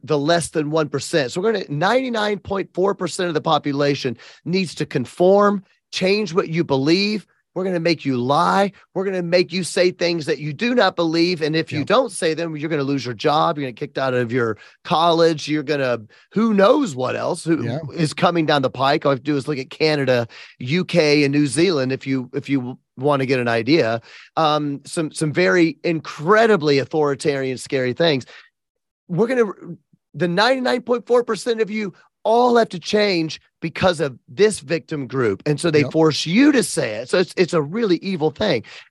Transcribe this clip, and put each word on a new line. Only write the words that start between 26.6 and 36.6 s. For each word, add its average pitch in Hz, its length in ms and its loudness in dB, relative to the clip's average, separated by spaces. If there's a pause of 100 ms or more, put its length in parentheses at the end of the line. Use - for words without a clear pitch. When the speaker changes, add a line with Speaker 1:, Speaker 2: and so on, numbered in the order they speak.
Speaker 1:
authoritarian, 139 800 -2
scary 127 360 -2
things. 147 320 0 (800)
We're 180 200 0
gonna, 233 240 2 (640)
the 156 140 -2
ninety-nine 247 560 0
point 240 240 -2
four 240 160 4
percent 226 380 -4
of 196 100 -2
you 214 220 -6 (320)
all 233 320 4
have 226 120 2
to 185 80 -10
change 180 600 -2 (220)
because 170 400 0
of 139 260 -4
this 190 320 2
victim 147 480 -6
group. 117 380 -2
And 147 140 0
so 170 120 0
they 147 100 4
Speaker 2:
Yep. 135 120 -4
Speaker 1:
force 160 320 2
you 240 260 6
to 254 120 2